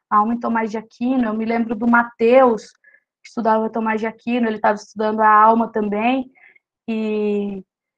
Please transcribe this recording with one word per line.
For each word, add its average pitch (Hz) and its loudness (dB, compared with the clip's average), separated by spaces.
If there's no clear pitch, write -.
a 214 0
alma 220 0
em 240 -6
Tomás 226 -4
de 220 -6
Aquino. 240 -4
Eu 214 -4
me 220 -4
lembro 233 -2
do 226 -4
Mateus, 233 2
que - -20
estudava 220 -2
Tomás 220 -4
de 226 -4
Aquino, 233 -4
ele 214 -6
tava 214 0
estudando 214 -4
a 214 4
alma 220 4
também, 226 -2
e, 208 -4